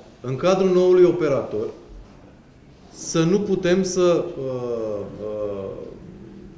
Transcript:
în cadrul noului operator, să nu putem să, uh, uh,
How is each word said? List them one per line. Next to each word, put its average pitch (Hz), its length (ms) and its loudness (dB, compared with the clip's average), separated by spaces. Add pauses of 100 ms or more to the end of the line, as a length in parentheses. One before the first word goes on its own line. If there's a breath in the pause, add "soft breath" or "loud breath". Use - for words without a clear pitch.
(200)
în 131 160 -6
cadrul 185 340 2
noului 180 340 6
operator, 135 640 2 (1300)
să - 300 -2
nu 180 180 4
putem 185 420 2
să, 175 420 2 (140)
uh, 139 60 -6 (800)
uh, 104 400 -6 (920)